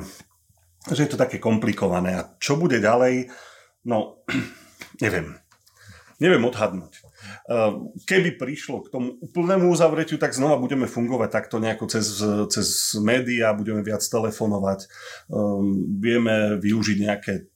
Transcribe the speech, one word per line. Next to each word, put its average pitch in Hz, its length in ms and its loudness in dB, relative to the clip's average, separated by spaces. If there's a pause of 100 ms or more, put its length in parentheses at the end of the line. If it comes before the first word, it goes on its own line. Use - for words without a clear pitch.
(880)
že - 160 0
je 143 80 0
to 127 80 -2
také 123 180 0
komplikované. 101 800 0
A - 220 -8
čo - 180 0
bude 151 240 2
ďalej? 127 500 2 (540)
No, 110 400 -4 (280)
<clears throat> - 520 -14
neviem. 85 340 -2 (800)
Neviem 160 240 4
odhadnúť. 107 520 -2
E, - 80 -20 (1000)
keby - 400 0
prišlo 131 400 -8
k - 80 -18
tomu 127 180 -6 (140)
úplnému 180 480 2
uzavretiu, 156 480 2
tak 147 160 0
znova 139 240 2
budeme 127 320 0
fungovať 117 400 0
takto 110 320 -2
nejako 110 240 -2
cez, 110 240 -2 (400)
cez 101 180 -2 (300)
médiá, 117 560 2
budeme 107 320 -4
viac 107 160 -4
telefonovať, 104 800 -2
e, - 60 -18 (1040)
vieme 110 640 2
využiť 104 420 0
nejaké 101 340 -2 (220)